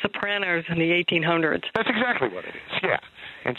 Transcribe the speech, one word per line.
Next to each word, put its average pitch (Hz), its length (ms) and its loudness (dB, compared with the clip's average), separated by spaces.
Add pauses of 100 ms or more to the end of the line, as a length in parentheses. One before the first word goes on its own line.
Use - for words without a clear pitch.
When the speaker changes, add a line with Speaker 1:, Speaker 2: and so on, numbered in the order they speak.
Speaker 1:
Sopranos 202 640 0
in 170 100 0
the 165 140 4
eighteen 175 300 2
hundreds. 160 420 2 (100)
Speaker 2:
That's 226 140 2
exactly 226 400 2
what 90 160 -6
it - 100 -12
is, - 280 -6
yeah. 165 160 2 (460)
And 123 140 -2